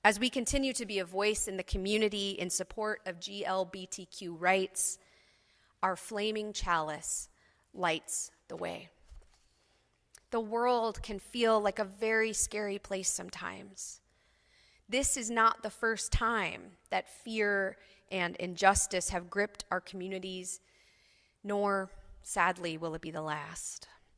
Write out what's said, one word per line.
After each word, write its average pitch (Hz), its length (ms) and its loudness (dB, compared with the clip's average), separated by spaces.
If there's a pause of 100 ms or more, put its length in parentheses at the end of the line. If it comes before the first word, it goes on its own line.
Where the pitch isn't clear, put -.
As 208 160 6
we 240 120 2
continue 269 420 0
to 233 140 -4
be 202 120 -4
a 185 60 -2
voice 196 420 0
in 190 100 -4
the 190 60 -4
community 202 680 0
in 180 180 -4
support 214 560 -4
of 175 160 -8
G 196 240 -8
L 190 200 0
B 185 220 -10
T 185 200 -10
Q 175 280 -10
rights, 190 640 2 (840)
our 185 140 0
flaming 214 560 -2
chalice 156 760 0 (460)
lights 165 560 -2 (180)
the 165 80 -10
way. 170 320 -6 (1400)
The 233 100 2
world 226 640 2
can 202 160 -6
feel 226 420 4
like 202 180 2
a 214 60 0
very 220 480 2
scary 202 460 -2
place 190 300 -4
sometimes. 185 920 -8 (880)
This 269 280 2
is 233 140 -4
not 226 320 6
the 208 80 -4
first - 420 0
time 214 600 0 (180)
that 185 180 0
fear 202 680 0 (340)
and 175 260 -2
injustice 185 720 4
have 175 200 -4
gripped 202 400 0
our 180 100 2
communities, 185 800 -6 (840)
nor, 202 460 0 (320)
sadly, 175 560 2
will 160 160 -4
it 160 60 -6
be 160 100 -8
the 160 120 -6
last. 156 640 -8 (320)